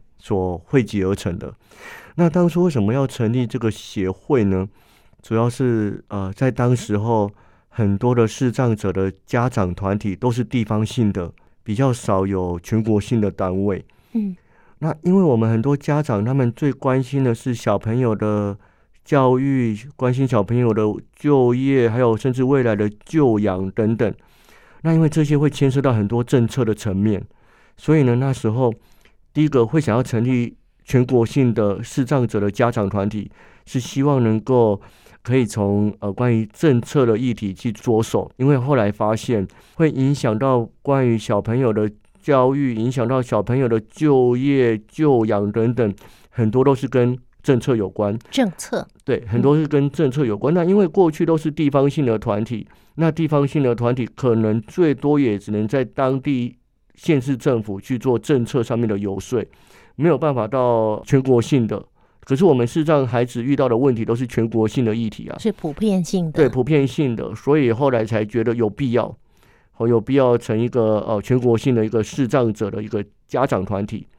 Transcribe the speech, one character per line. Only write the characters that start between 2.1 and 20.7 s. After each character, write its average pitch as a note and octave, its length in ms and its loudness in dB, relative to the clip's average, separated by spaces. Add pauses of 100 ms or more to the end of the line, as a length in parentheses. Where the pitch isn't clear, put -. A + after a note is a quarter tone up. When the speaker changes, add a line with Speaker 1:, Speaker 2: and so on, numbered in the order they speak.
Speaker 1:
那 E3+ 120 4
当 F3 180 2
初 F3 180 0
为 F3+ 60 2
什 B2 120 0
么 G#2 100 0
要 C3+ 140 0
成 A#2 260 -2
立 B2 140 0
这 A#2+ 120 -6
个 A2+ 120 -2
协 F#2+ 400 -6
会 A#2 340 0
呢？ F#2+ 240 0 (540)
主 A2+ 140 -4
要 A#2 120 2
是， A2+ 600 -2
呃， F#2+ 260 -8
在 C3 160 0
当 B2 240 2
时 G#2+ 240 -2
候 G#2+ 320 0 (380)
很 G2+ 280 0
多 B2 160 0
的 A#2 140 4
视 B2 240 -2
障 A#2 240 0
者 G2+ 180 -4
的 F#2+ 200 -2 (120)
家 B2 240 -2
长 F#2+ 240 -2
团 G2 240 -4
体 G2+ 200 -4
都 B2 120 -2
是 A#2+ 140 -2
地 A2+ 220 -2
方 G#2+ 200 -2
性 G#2 280 0
的， F2 200 -6 (300)
比 G#2+ 140 -6
较 C3 160 2
少 G2 340 0
有 F2+ 320 -4
全 A2 240 -2
国 G#2+ 180 2
性 A2+ 200 -2
的 G2+ 100 0
单 F#2+ 340 -2
位。 G2 200 -2 (300)
Speaker 2:
嗯。 G3+ 220 -4 (460)
Speaker 1:
那 D#3 200 -2
因 F3+ 120 2
为 G3 80 6
我 C3+ 140 4
们 A2+ 140 2
很 A2+ 100 2
多 C#3 160 0
家 D3 260 -2
长， G#2+ 220 -2
他 B2+ 80 -2
们 C3 200 2
最 C#3 200 -2
关 C3+ 300 -2
心 C3+ 200 -4
的 A#2+ 120 2
是 B2 200 -6
小 G#2 240 -2
朋 A2+ 200 -4
友 A#2 180 0
的 G#2 400 -2 (480)
教 C3 340 2
育， B2+ 400 0 (160)
关 B2+ 180 0
心 C3+ 140 0
小 A#2 160 2
朋 A#2+ 140 -2
友 A#2+ 160 2